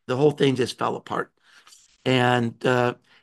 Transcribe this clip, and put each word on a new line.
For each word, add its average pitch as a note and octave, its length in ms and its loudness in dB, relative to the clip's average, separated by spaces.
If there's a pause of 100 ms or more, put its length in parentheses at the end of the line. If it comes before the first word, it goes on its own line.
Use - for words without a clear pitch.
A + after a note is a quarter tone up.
The B2+ 80 -2
whole D3 160 4
thing C#3+ 240 0
just A#2+ 220 -4
fell A2+ 180 -4
apart. - 360 -8 (760)
And, B2 600 0
uh, B2 300 2 (280)